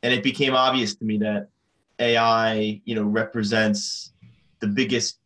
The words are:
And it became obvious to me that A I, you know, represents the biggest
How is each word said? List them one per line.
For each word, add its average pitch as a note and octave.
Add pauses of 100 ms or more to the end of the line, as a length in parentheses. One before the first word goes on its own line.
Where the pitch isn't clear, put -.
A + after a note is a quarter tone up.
And B2
it A#2+
became C3
obvious B2+
to -
me G#2+
that G#2 (500)
A A#2
I, A2+
you A#2
know, G#2+
represents G#2+ (480)
the A2
biggest A#2